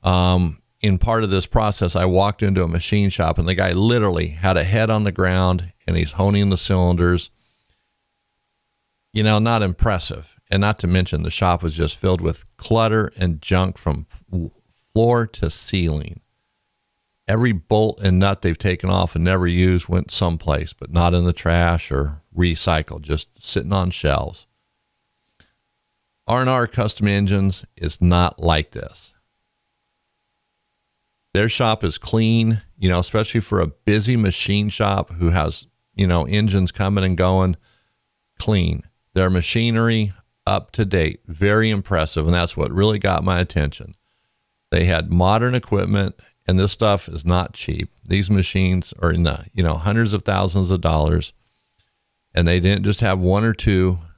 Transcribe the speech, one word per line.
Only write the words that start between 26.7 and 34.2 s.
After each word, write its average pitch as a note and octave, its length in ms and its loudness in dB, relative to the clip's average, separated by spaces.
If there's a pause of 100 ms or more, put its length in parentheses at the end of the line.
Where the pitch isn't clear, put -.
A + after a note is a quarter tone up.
Engines G2 580 0 (100)
is - 240 -6
not F2 400 2
like D#2+ 300 0
this. - 420 -16 (2250)
Their G#2+ 160 2
shop A2 340 -2
is E2 140 -2
clean, A2+ 640 2 (160)
you G2 100 0
know, F2+ 100 2
especially G#2+ 440 -2
for G2 180 0
a E2+ 60 2
busy G#2+ 500 0
machine G#2 540 0